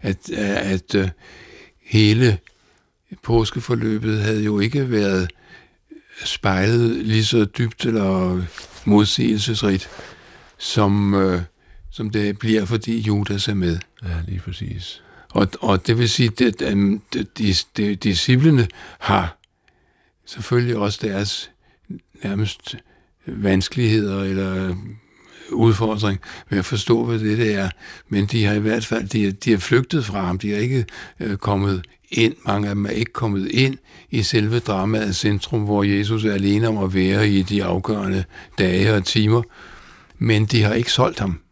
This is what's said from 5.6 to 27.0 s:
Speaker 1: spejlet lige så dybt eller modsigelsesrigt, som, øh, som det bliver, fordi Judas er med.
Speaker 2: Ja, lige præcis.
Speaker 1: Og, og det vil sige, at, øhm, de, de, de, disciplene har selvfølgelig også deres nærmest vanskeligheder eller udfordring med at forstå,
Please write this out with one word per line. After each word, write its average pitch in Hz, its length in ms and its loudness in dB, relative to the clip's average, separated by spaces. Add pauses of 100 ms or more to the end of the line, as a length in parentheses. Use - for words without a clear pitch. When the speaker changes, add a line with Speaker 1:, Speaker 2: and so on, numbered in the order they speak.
Speaker 1:
spejlet 113 720 2 (100)
lige 110 200 2
så 110 200 4
dybt 113 400 -4
eller 95 560 0 (440)
modsigelsesrigt, 107 1040 2 (680)
som, 101 560 2
øh, 95 280 2 (500)
som 110 180 -8
det 104 300 -2
bliver, 107 260 2
fordi 113 340 -2
Judas 104 480 -2
er 104 60 -2
med. 90 260 0 (240)
Speaker 2:
Ja, 87 120 -4 (120)
lige 95 120 -6
præcis. 92 640 -10 (300)
Speaker 1:
Og, 104 160 2 (140)
og 98 260 2
det 113 100 2
vil 120 120 2
sige, 117 220 2 (140)
at, 107 160 0
øhm, 101 400 2 (120)
de, 113 100 -4 (140)
de, 101 160 2 (240)
de, 104 180 0
disciplene 123 720 4 (320)
har 95 380 0 (880)
selvfølgelig 120 520 0
også 101 240 -2
deres 101 500 -4 (720)
nærmest 101 520 -4 (520)
vanskeligheder 101 960 0
eller 95 520 -4 (760)
udfordring 107 680 2 (300)
med 98 100 0
at 92 60 -2
forstå, 117 400 2